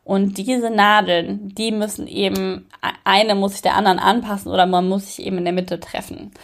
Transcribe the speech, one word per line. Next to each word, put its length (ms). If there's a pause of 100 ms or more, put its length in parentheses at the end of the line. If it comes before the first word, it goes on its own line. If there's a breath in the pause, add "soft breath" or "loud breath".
Und 360
diese 320
Nadeln, 800
die 220
müssen 360
eben, 600 (360)
eine 320
muss 160
sich 100
der 140
anderen 240
anpassen 520
oder 140
man 240
muss 180
sich 160
eben 140
in 60
der 100
Mitte 260
treffen. 520 (120)